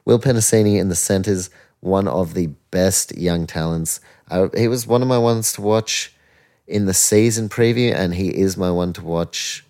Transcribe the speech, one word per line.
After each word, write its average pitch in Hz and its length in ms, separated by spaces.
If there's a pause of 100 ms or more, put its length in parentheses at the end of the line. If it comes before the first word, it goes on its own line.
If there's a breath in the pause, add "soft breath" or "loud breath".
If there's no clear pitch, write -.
Will 113 140
Penasini 110 640
in 95 80
the 87 80
centres, 95 540 (280 soft breath)
one 95 300
of 80 260
the 90 140 (240)
best 92 440
young 85 300
talents. 82 540 (280 soft breath)
Uh, 92 280
he 117 100
was 117 220
one 120 140
of 127 60
my 123 100
ones 117 340
to 104 100
watch 107 500 (540 soft breath)
in 104 200
the 92 60
season 110 560
preview, 120 460
and 87 180
he 90 240
is 95 200
my 90 160
one 87 220
to 87 80
watch 85 680